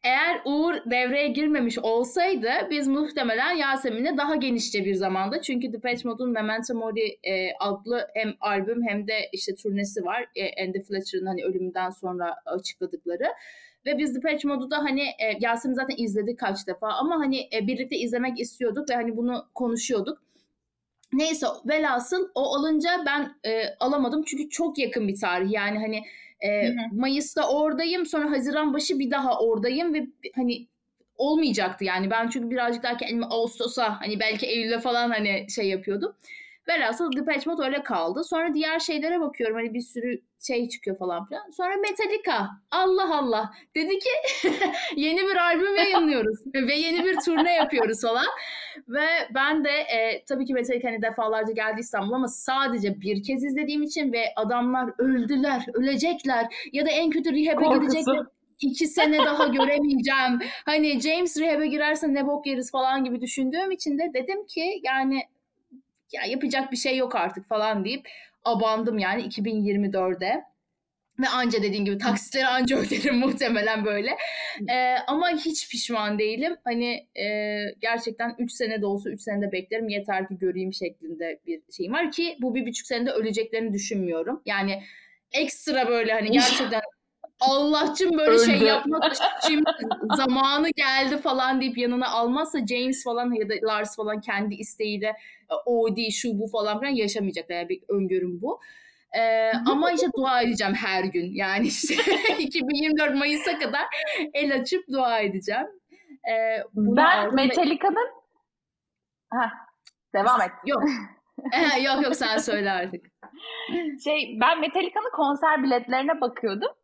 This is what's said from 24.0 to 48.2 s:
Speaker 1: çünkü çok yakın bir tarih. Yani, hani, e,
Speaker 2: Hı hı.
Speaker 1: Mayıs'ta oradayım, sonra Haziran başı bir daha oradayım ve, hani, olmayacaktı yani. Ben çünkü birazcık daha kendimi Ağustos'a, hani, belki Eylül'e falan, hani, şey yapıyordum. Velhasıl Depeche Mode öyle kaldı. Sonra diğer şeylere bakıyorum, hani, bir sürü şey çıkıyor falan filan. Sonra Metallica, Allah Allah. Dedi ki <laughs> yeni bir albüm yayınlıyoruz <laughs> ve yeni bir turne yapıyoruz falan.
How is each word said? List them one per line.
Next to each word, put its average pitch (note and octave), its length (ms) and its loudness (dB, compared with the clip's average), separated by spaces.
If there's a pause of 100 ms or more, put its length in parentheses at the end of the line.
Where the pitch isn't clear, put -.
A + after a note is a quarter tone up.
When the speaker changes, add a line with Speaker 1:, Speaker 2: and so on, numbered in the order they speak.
Speaker 1:
çünkü D4+ 220 -4
çok E4+ 300 -2
yakın A#3+ 280 -2
bir G3 120 -2
tarih. F#3 320 0
Yani, G#3 280 -2
hani, G#3+ 240 -4 (380)
e, G#3 260 0
Speaker 2:
Hı A#3+ 40 0
hı. B3 40 -2 (160)
Speaker 1:
Mayıs'ta C4+ 580 0
oradayım, D#4 560 0
sonra D4 260 0
Haziran C#4+ 420 0
başı D4+ 260 0
bir C4+ 120 0
daha C4 280 0
oradayım B3 540 2
ve, C#4+ 140 0 (280)
hani, A#3+ 320 0 (500)
olmayacaktı A#3+ 680 2
yani. F#3 240 0
Ben A3+ 200 0
çünkü A#3 200 -4
birazcık A#3+ 340 -2
daha A#3+ 140 -2
kendimi A#3 280 -2
Ağustos'a, A#3 760 -2
hani, G#3 180 -4
belki A3 260 0
Eylül'e A#3 340 0
falan, A#3+ 300 0
hani, G#3 360 0 (100)
şey A3 140 -2
yapıyordum. G3+ 460 -4 (540)
Velhasıl D#4 460 0
Depeche D4 360 -2
Mode E4 120 -2
öyle C#4 200 -2
kaldı. F#3+ 400 -2
Sonra E4 300 -2
diğer D#4+ 260 0
şeylere E4 400 -2
bakıyorum, B3+ 360 -2
hani, A3+ 180 -4
bir A#3+ 80 -4
sürü B3 400 -4 (260)
şey A#3+ 220 -2
çıkıyor G3 280 -6
falan F3+ 300 -4
filan. F#4 240 -10
Sonra F#4 260 -2
Metallica, G4+ 680 -2 (240)
Allah F#4 460 2
Allah. A3 360 0 (220)
Dedi F4+ 240 0
ki B4 100 0 (340)
<laughs> G4+ 520 0
yeni D#4 260 2
bir F#4+ 140 0
albüm F4 420 2
yayınlıyoruz D4+ 680 2
<laughs> C4+ 100 -8
ve C4+ 200 0
yeni E4 300 0
bir F#4+ 100 2 (100)
turne E4 280 4
yapıyoruz B3+ 480 2
falan. A#3+ 240 2 (640)